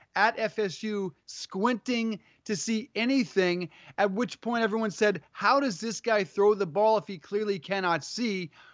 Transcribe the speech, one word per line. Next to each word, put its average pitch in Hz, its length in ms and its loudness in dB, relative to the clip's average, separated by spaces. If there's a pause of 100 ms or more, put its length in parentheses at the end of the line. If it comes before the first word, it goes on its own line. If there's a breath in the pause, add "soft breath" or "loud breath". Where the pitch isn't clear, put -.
(160 soft breath)
at 208 220 2
F 220 220 -2
S 196 240 -4
U 202 320 -4 (100)
squinting 226 960 -2 (260 soft breath)
to - 100 -4
see 220 380 -4
anything, 185 760 0 (280 loud breath)
at 202 140 4
which 233 280 -4
point 233 240 -2
everyone 220 280 0
said, 202 400 2
"How 254 280 4
does 247 200 0
this 220 200 -6
guy 214 240 2
throw 202 300 4
the 196 140 -2
ball 208 320 2
if - 80 -6
he 190 100 -10
clearly 202 400 -4
cannot 175 460 -2
see?" 196 480 -4 (220 soft breath)